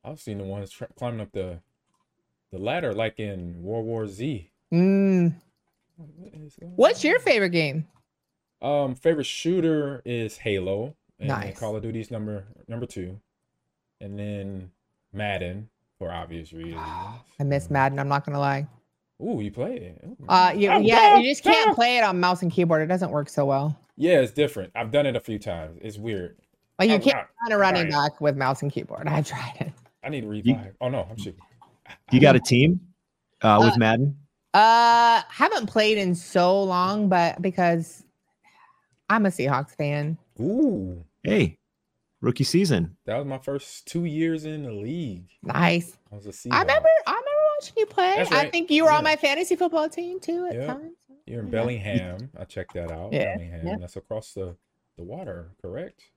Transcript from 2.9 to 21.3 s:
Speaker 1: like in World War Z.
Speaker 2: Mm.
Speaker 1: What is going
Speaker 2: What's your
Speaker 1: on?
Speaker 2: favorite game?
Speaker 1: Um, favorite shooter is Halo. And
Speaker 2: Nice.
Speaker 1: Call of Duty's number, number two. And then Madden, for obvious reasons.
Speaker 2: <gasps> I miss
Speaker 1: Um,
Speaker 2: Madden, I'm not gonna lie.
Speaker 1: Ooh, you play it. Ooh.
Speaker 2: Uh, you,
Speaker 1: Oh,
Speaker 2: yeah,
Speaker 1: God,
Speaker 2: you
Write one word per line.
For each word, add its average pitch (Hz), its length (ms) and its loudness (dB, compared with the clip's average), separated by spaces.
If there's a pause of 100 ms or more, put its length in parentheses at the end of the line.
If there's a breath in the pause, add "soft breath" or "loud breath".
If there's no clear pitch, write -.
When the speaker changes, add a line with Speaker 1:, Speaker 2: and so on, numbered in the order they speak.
Speaker 1:
like 110 240 -4
in 90 420 -10
World 110 240 -8
War 113 220 -6
Z. 101 420 -10 (240)
Speaker 2:
Mm. 185 640 2 (640)
Speaker 1:
What 160 360 -20
is 151 220 -20
going 170 220 -20
Speaker 2:
What's 330 260 4
your 359 140 2
Speaker 1:
on? 508 40 0
Speaker 2:
favorite 214 280 2
game? 156 360 0 (760)
Speaker 1:
Um, 139 340 -2
favorite 151 320 0
shooter 156 800 -2
is 113 320 -6
Halo. 101 580 -4 (240)
And - 100 -6
Speaker 2:
Nice. 101 300 -6
Speaker 1:
Call 110 160 -6
of 107 80 -8
Duty's 113 260 -10
number, 107 360 -10 (220)
number 117 200 -8
two. 95 320 -12 (800)
And 101 160 -12
then 98 540 -10 (420)
Madden, 98 560 -6 (300)
for 87 120 -8
obvious 82 420 -12
reasons. 82 280 -12
Speaker 2:
<gasps> - 580 -14
I 143 40 -4
miss 139 240 -2
Speaker 1:
Um, 147 60 -6
Speaker 2:
Madden, 139 260 0
I'm 139 80 -4
not 139 180 -2
gonna 143 140 -6
lie. 139 280 -2 (520)
Speaker 1:
Ooh, 165 220 -6
you 104 100 -6
play 170 260 -8
it. 87 280 -16
Ooh. 226 100 -18 (140)
Speaker 2:
Uh, 185 260 6
you, 202 140 2
Speaker 1:
Oh, - 80 4
Speaker 2:
yeah, 415 380 8
Speaker 1:
God, 403 80 10
Speaker 2:
you 262 80 2